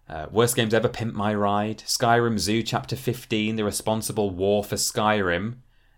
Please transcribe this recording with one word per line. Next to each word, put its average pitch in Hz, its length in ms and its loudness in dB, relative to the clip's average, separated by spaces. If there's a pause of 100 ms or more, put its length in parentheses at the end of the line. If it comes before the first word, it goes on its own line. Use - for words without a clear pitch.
Uh, 78 240 -10
Worst 117 240 4
Games 113 180 2
Ever, 113 140 4
Pimp 117 260 -4
My 104 200 0
Ride. 104 520 0
Skyrim 117 520 2
Zoo, 107 240 0
Chapter - 340 -4
fifteen, 110 600 -2
The 107 80 0
Responsible 104 680 -2
War 101 340 2
for 104 120 -6
Skyrim. 107 800 0 (420)